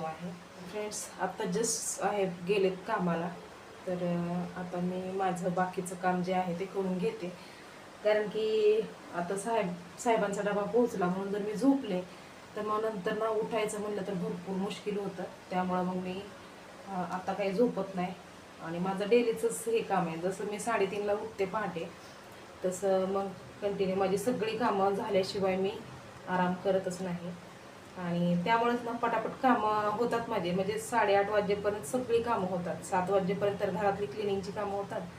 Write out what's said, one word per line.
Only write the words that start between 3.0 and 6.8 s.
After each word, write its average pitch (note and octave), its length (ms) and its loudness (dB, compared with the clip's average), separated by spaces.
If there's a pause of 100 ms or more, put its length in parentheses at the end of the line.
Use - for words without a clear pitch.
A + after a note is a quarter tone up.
तर, F#3 60 0
अ, F3 680 -2
आता F3+ 200 -6
मी F#3 320 -2
माझं F#3 440 0
बाकीचं F3+ 400 -2
काम F3+ 260 2
जे F3+ 120 0
आहे F3+ 260 0
ते G3 60 -2
करून F#3+ 320 -2